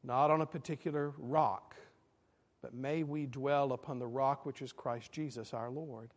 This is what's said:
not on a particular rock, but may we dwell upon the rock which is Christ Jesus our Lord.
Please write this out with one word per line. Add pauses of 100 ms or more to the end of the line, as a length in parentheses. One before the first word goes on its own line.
not
on
a
particular
rock, (880)
but
may
we
dwell
upon
the
rock
which
is
Christ
Jesus
our
Lord.